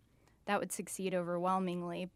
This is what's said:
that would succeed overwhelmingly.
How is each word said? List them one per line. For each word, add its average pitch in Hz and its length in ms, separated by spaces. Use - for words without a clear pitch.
that 202 120
would - 140
succeed 185 420
overwhelmingly. 175 1000